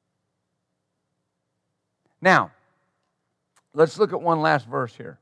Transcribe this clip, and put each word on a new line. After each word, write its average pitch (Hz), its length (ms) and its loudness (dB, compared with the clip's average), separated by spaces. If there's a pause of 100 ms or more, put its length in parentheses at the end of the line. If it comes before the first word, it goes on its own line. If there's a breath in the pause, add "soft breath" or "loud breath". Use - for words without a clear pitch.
(2250)
Now, 156 320 2 (1200)
let's 156 240 2
look 190 140 0
at 120 100 -6
one 165 180 0
last 151 280 0
verse 127 260 -6
here. - 280 -18